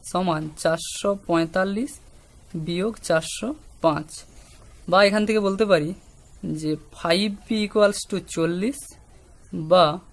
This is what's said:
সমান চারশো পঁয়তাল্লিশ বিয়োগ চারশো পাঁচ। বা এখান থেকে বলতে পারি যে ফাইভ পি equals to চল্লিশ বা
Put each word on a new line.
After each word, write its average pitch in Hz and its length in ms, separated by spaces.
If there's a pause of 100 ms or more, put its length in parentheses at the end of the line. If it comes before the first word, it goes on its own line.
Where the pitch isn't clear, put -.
(120)
সমান 170 320 (180)
চারশো 160 480 (180)
পঁয়তাল্লিশ 190 640 (720)
বিয়োগ 180 280 (140)
চারশো 160 400 (360)
পাঁচ। 151 240 (840)
বা 185 160
এখান 208 200
থেকে 214 200
বলতে 196 240
পারি 156 180 (720)
যে 156 100 (260)
ফাইভ 180 300 (180)
পি 226 100 (100)
equals 208 340 (100)
to 196 80 (160)
চল্লিশ 175 460 (920)
বা 175 160 (280)